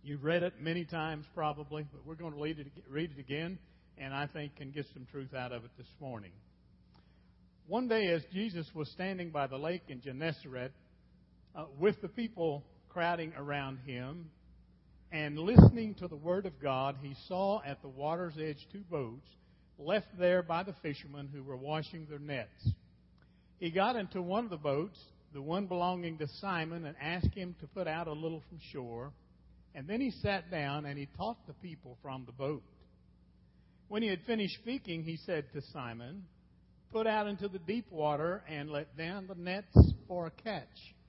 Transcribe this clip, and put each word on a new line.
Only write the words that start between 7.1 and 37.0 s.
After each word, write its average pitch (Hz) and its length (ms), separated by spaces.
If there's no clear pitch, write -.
One 240 200
day 220 200
as 170 160
Jesus 185 400
was 156 160
standing 185 400
by 147 160
the 135 120
lake 170 320
in 127 120
Gennesaret, 135 720
uh, 156 100
with 202 240
the 196 60
people 165 560
crowding 170 480
around 143 480
him 143 460
and 151 260
listening 214 580
to 180 120
the 156 80
word 180 320
of 139 120
God, 135 440
he 139 100
saw 196 400
at 139 160
the 143 60
water's 151 500
edge 151 320
two 202 180
boats 135 380
left 175 300
there 180 240
by 170 220
the 190 180
fishermen 143 500
who 143 120
were 135 140
washing 151 520
their 151 80
nets. 143 540
He 175 100
got 196 260
into 190 280
one 202 220
of 214 40
the 175 80
boats, 147 400
the 139 80
one 180 260
belonging 175 500
to 151 100
Simon, 170 460
and 147 160
asked 170 320
him 180 260
to 151 80
put 185 180
out 165 220
a 156 60
little 160 340
from 160 120
shore. 123 400
And 139 100
then 214 140
he 269 100
sat 190 400
down 147 360
and 143 120
he 139 200
taught 220 280
the 151 80
people 139 480
from 131 240
the 127 60
boat. 135 320
When 214 120
he 226 60
had 185 180
finished 220 300
speaking, 190 480
he 165 140
said 156 340
to 143 100
Simon, 127 500
"Put 220 140